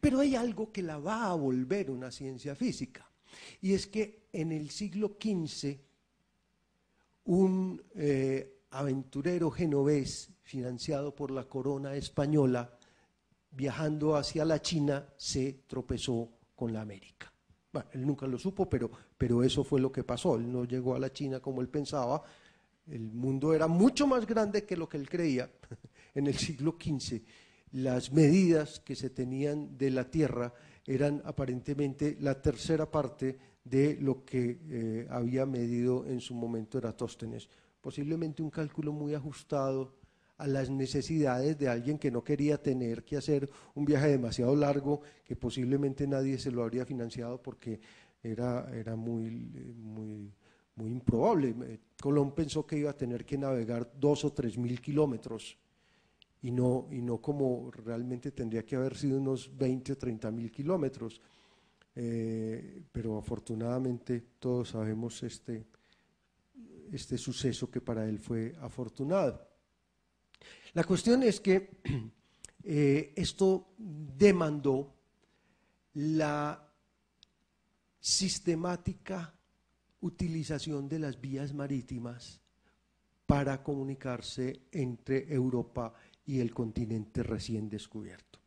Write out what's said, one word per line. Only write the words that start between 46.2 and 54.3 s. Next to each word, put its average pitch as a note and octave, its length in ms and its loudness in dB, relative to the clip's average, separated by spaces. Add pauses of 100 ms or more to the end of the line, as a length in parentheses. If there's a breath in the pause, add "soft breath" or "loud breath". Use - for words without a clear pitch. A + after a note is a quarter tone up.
se B2+ 120 -4
lo A#2+ 120 -2
habría A#2 220 -2
financiado A#2+ 560 -6
porque A2+ 400 -10 (420 loud breath)
era, A#2+ 520 -2
era A2+ 220 -6
muy, A2+ 340 -4 (460)
muy, G#2+ 560 -12 (420 soft breath)
muy A2 160 -6
improbable. B2+ 720 4
Eh, A#2+ 160 -12 (220)
Colón C#3 340 4
pensó D#3 320 0
que D#3 120 -4
iba D3 120 0
a C#3 60 -8
tener A#2+ 280 -4
que C#3 140 -4
navegar A#2+ 600 -2
dos C#3+ 260 4
o D3 80 2